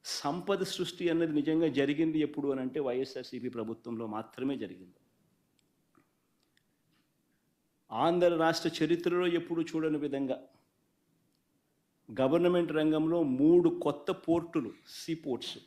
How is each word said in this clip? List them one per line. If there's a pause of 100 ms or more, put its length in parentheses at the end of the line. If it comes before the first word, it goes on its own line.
సంపద
సృష్టి
అన్నది
నిజంగా
జరిగింది
ఎప్పుడు
అని
అంటే
వైఎస్ఆర్సీపీ
ప్రభుత్వంలో
మాత్రమే
జరిగింది. (3000)
ఆంధ్ర
రాష్ట్ర (140)
చరిత్రలో
ఎప్పుడు
చూడని
విధంగా (1700)
గవర్నమెంట్
రంగంలో
మూడు
కొత్త
పోర్టులు, (140)
సీ
పోర్ట్స్